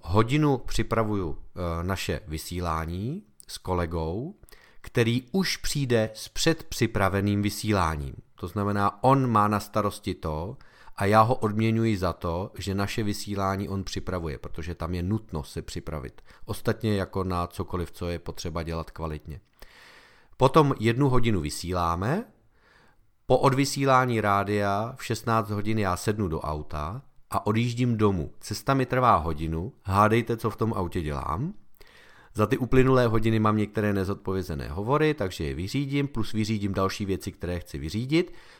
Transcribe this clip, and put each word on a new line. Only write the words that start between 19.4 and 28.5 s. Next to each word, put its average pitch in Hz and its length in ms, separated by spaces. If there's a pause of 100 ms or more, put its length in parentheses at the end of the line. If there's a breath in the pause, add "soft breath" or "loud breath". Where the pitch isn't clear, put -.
Potom 139 440
jednu 117 280
hodinu 117 320
vysíláme, 87 840 (1040 soft breath)
po 127 120
odvysílání 131 840
rádia 101 760
v - 80
šestnáct 113 460
hodin 107 280
já 92 180
sednu 104 320
do 78 120
auta 78 640 (280)
a - 160
odjíždím 120 500
domů. 98 340 (100)
Cesta - 340